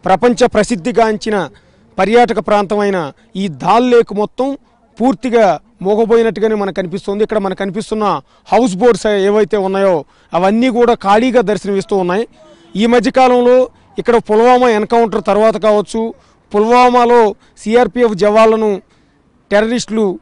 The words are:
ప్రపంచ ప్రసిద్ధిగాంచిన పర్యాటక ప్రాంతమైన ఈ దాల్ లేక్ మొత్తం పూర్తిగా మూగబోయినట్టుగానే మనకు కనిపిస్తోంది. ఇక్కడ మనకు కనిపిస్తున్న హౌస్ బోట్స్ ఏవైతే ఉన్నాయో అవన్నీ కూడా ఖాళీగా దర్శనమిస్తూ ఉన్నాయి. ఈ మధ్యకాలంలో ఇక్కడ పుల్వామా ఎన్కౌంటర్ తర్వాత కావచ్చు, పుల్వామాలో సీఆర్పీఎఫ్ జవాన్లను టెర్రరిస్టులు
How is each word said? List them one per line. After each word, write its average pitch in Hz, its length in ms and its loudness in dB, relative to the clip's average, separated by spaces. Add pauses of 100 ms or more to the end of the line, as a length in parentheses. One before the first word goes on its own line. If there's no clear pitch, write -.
ప్రపంచ 240 480 2
ప్రసిద్ధిగాంచిన 214 800 -2 (640)
పర్యాటక 226 400 2 (100)
ప్రాంతమైన 208 480 0 (460)
ఈ - 20 -4 (180)
దాల్ 226 300 2
లేక్ 233 180 2 (100)
మొత్తం 254 280 -4 (480)
పూర్తిగా 233 480 0 (380)
మూగబోయినట్టుగానే 220 760 0
మనకు 196 180 -4
కనిపిస్తోంది. 196 460 -6
ఇక్కడ 214 200 -4
మనకు 190 180 -6
కనిపిస్తున్న 208 420 -6 (460)
హౌస్ 214 300 0
బోట్స్ 240 240 2 (240)
ఏవైతే 208 280 0 (100)
ఉన్నాయో 190 300 0 (400)
అవన్నీ 214 400 0
కూడా 240 160 2 (100)
ఖాళీగా 226 380 2 (100)
దర్శనమిస్తూ 196 520 -4
ఉన్నాయి. 185 220 -2 (580)
ఈ - 100 2
మధ్యకాలంలో 247 640 2 (440)
ఇక్కడ 233 160 0 (120)
పుల్వామా 247 400 4 (100)
ఎన్కౌంటర్ 214 500 -2
తర్వాత 214 280 2 (100)
కావచ్చు, 208 340 -2 (520)
పుల్వామాలో 240 680 4 (420)
సీఆర్పీఎఫ్ 226 640 0
జవాన్లను 220 460 2 (840)
టెర్రరిస్టులు 220 540 -2 (160)